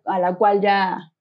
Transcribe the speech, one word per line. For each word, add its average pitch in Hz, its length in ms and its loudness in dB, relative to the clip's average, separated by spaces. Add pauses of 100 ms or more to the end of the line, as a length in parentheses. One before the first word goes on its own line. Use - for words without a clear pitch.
a 190 140 -4
la 180 180 -2
cual 202 240 2
ya 190 600 -2